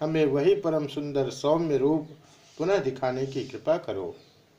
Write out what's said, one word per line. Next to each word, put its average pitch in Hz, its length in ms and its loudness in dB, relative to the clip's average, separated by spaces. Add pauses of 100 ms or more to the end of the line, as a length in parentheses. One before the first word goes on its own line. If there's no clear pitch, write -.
हमें 156 260 2
वही 143 280 4
परम 160 320 0
सुंदर 139 440 -2
सौम्य 151 460 2
रूप 147 300 2 (520)
पुनः 185 200 2
दिखाने 131 480 -2
की 135 180 -4
कृपा 156 320 -2
करो। 95 380 -6 (440)